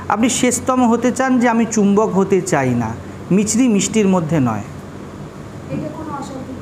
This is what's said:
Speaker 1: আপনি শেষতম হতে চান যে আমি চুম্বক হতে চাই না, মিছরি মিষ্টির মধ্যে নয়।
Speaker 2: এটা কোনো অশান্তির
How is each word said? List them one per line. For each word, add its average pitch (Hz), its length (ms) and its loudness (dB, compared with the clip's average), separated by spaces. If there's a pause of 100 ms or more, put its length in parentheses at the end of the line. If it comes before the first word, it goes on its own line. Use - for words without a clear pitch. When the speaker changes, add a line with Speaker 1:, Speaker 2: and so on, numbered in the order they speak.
Speaker 1:
আপনি 220 220 2
শেষতম 247 600 2
হতে 233 220 2
চান 254 260 2
যে 240 100 4
আমি 233 220 2
চুম্বক 202 480 2
হতে 190 220 4
চাই 135 300 0
না, 117 220 0 (380)
মিছরি 214 380 2
মিষ্টির 202 400 2
মধ্যে 165 320 2
নয়। 113 200 0 (1120)
Speaker 2:
এটা 302 260 -6
কোনো 302 120 -12
অশান্তির 262 540 -10